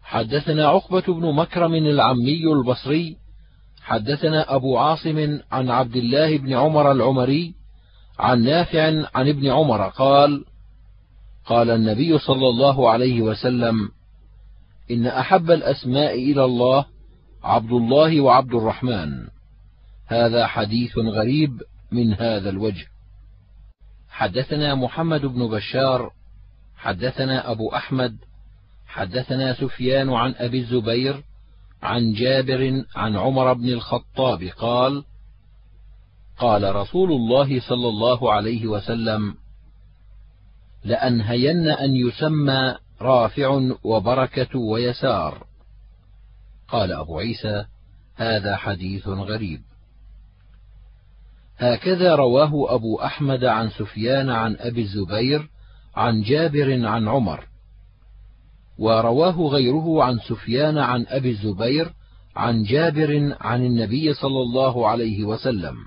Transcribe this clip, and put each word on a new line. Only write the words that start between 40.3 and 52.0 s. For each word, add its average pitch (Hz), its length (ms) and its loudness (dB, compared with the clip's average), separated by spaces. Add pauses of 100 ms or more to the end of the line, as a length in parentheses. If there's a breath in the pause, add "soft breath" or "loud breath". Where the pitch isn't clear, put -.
"لأنهين 123 840 0
أن 139 280 0
يسمى 135 800 0 (240)
رافع 131 600 2 (240)
وبركة 123 760 0
ويسار". 113 880 -2 (1200)
قال 92 240 -2
أبو 78 260 -8
عيسى: 104 460 -6 (520)
"هذا 104 400 -2
حديث 95 520 -6
غريب". 95 520 -6 (2000)
هكذا 175 560 2